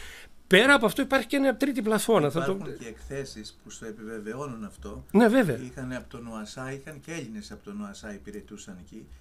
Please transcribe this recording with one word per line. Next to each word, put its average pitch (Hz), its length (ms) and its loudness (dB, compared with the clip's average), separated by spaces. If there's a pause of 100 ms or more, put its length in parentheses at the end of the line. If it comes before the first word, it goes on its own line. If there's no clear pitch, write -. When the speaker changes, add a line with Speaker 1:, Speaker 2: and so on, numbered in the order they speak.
(480)
Speaker 1:
Πέρα 240 260 8
από 233 120 6
αυτό 208 160 2
υπάρχει 262 260 2
και 285 120 2
μια 269 180 4
τρίτη 269 240 0
πλατφόρμα. 208 480 4
Θα 135 140 0
το 160 80 0
Speaker 2:
Υπάρχουν 196 260 -6
και 117 100 -14
εκθέσεις 113 760 -12
που 110 60 -20
στο 110 160 -16
επιβεβαιώνουν 113 800 -10
αυτό. 104 480 -12
Speaker 1:
Ναι, 220 160 8
βέβαια. 208 300 4
Speaker 2:
Είχαν 127 360 -8
από 117 160 -10
τον 120 180 -14
οασα, 113 440 -10
είχαν 139 280 -14
και 156 120 -14
Έλληνες 110 400 -10
από 104 120 -16
τον 101 180 -10
οασα 101 320 -12
υπηρετούσαν 101 640 -14
εκεί 87 260 -18 (160)